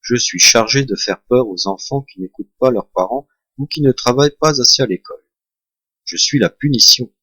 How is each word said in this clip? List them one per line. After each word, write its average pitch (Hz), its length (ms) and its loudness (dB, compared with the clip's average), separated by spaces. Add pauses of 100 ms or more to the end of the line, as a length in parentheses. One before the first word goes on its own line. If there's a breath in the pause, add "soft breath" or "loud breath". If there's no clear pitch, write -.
Je - 160 -2
suis - 220 -4
chargé 120 460 2
de 107 120 -4
faire - 260 -6
peur 123 260 2
aux 92 180 -6
enfants 101 360 -6
qui - 180 -20
n'écoutent 92 380 -12
pas 131 120 2
leurs 110 200 -4
parents 104 380 -4 (300)
ou 139 80 -6
qui 151 160 -8
ne 135 100 4
travaillent 135 460 0
pas 151 220 2
assez 120 220 2
à 131 40 2
l'école. - 380 -8 (800)
Je - 120 -14
suis - 220 0
la 107 100 4
punition. - 640 0 (100)